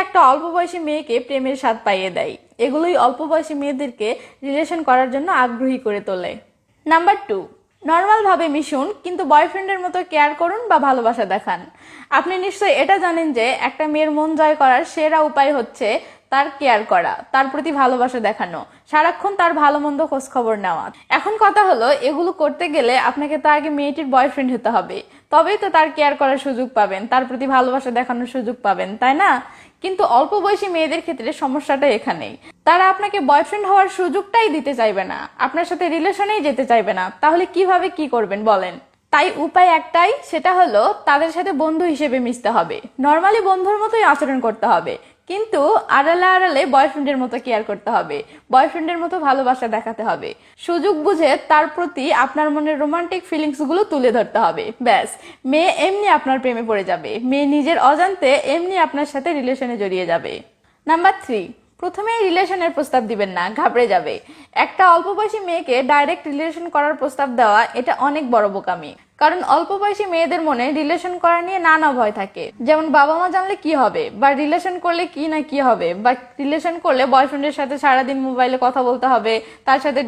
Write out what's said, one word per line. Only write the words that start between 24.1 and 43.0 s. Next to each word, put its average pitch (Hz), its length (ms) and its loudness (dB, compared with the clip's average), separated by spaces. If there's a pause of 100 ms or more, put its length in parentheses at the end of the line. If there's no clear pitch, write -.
বয়ফ্রেন্ড 269 400 2
হতে 226 220 -2
হবে, - 220 -2 (340)
তবেই 330 300 4
তো 392 140 -2
তার 311 200 4
কেয়ার 285 240 2
করার 277 260 2
সুযোগ 254 220 -4 (100)
পাবেন, 196 240 0 (100)
তার 254 160 4
প্রতি 254 260 -6
ভালোবাসা 254 440 0
দেখানোর 247 360 -4
সুযোগ 247 220 -6 (100)
পাবেন, 185 220 0 (140)
তাই 262 200 2
না? 392 80 4 (520)
কিন্তু 381 200 -2 (160)
অল্প 311 140 2 (120)
বয়সী 403 300 0
মেয়েদের 320 320 -2
ক্ষেত্রে 233 240 -6 (120)
সমস্যাটা 277 440 -2 (120)
এখানেই, 165 360 -6 (340)
তারা 359 240 4
আপনাকে 403 260 -4 (120)
বয়ফ্রেন্ড 381 400 2
হওয়ার 392 180 4 (100)
সুযোগটাই 381 580 0
দিতে 285 240 -4
চাইবে 196 320 0
না, - 60 -8 (280)
আপনার 330 240 -2
সাথে 359 140 -4 (120)
রিলেশনেই 403 500 -2
যেতে 269 240 -2
চাইবে 214 280 2
না। 185 60 -4 (180)
তাহলে 330 220 4 (100)
কিভাবে 359 420 2
কি 311 80 -4 (100)
করবেন 208 260 -2 (100)
বলেন? 185 240 0 (380)
তাই 302 140 4 (200)
উপায় 359 320 4
একটাই, 349 320 2 (200)
সেটা 339 280 0
হলো 233 240 4 (260)
তাদের 302 280 2
সাথে 381 160 -2 (100)
বন্ধু 320 300 0
হিসেবে 262 340 -2
মিশতে 247 300 -4
হবে, 170 200 0 (280)